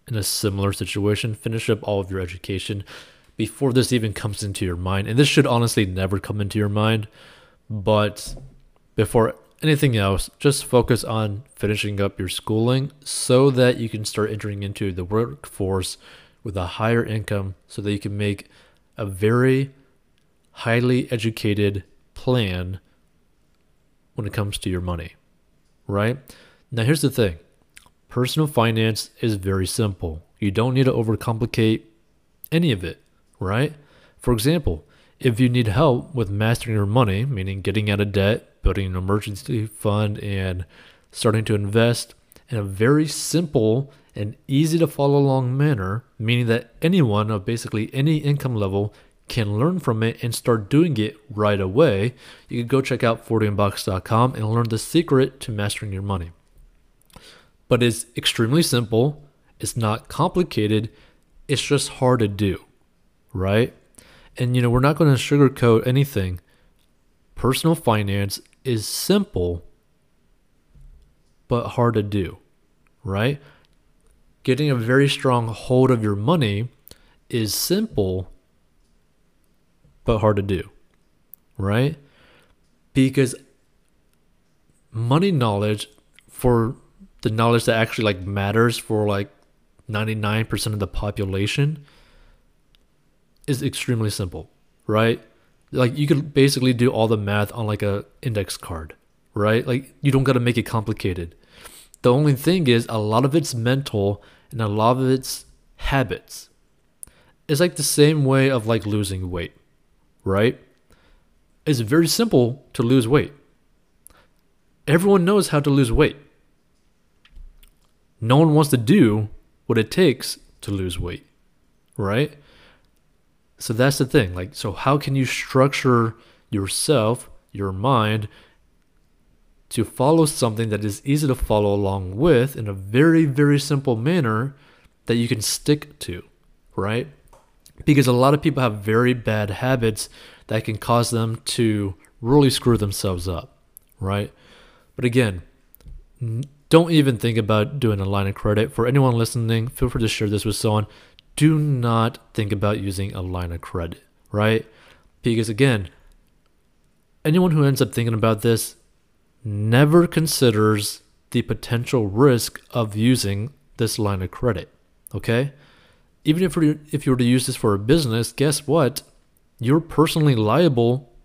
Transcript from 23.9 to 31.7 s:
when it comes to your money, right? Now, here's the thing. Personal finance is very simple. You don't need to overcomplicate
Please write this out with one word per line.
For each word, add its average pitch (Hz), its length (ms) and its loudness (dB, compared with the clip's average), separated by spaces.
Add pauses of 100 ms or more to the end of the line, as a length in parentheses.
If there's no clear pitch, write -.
when 104 120 -6
it 98 60 -8
comes 101 240 -4
to - 120 -8
your 90 120 -4
money, 87 340 -8 (720)
right? 104 300 0 (520)
Now, 113 140 -2
here's 147 180 2
the 139 80 2
thing. 98 280 0 (720)
Personal 135 380 0
finance 113 640 0 (100)
is 110 140 0
very 95 300 -2
simple. 90 580 -4 (160)
You 101 120 0
don't 117 220 0
need 131 120 2
to 127 60 4
overcomplicate 110 920 0 (680)